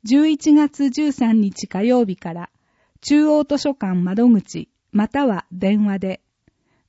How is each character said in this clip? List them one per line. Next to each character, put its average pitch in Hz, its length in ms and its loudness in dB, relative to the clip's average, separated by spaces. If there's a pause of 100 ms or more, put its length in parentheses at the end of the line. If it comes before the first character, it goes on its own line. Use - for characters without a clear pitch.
十 277 240 2
一 302 240 2
月 285 380 2
十 294 220 -2
三 226 280 0
日 196 280 -4
火 196 140 -6
曜 247 220 2
日 190 120 -6
か 170 160 -12
ら、 170 180 -14 (500)
中 302 280 2
央 302 160 2
図 294 140 -4
書 285 160 -4
館 190 200 -6
窓 185 340 0
口、 196 400 0 (240)
ま 208 160 0
た 277 180 -2
は 196 260 -4
電 196 320 0
話 196 140 -2
で。 185 240 -8 (680)